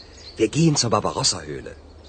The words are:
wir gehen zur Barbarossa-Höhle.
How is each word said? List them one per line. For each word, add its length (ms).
wir 120
gehen 280
zur 140
Barbarossa-Höhle. 840